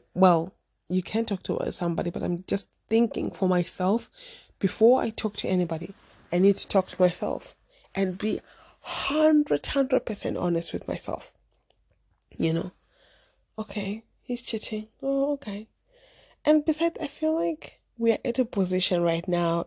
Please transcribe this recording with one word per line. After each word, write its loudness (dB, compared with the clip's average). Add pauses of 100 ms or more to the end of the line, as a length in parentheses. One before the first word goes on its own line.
(140)
well, 4 (360)
you 0
can -2
talk -4
to -2
somebody, -2
but -6
I'm -2
just -2 (220)
thinking 2
for 0
myself, 0 (480)
before 4
I -2
talk -6
to -6
anybody, -2 (380)
I 2
need 6
to -6
talk 2
to -6
myself 0 (400)
and -2
be -2 (400)
hundred, 2
hundred 0
percent -4
honest -2
with -8
myself. -8 (1040)
You 0
know, -4 (840)
"Okay, -8 (180)
he's -6
cheating. -6 (140)
Oh, 0
okay." -8 (760)
And 4
besides, 0
I -4
feel -2
like -4 (180)
we 4
are -2
at -2
a 2
position 0
right 0
now 0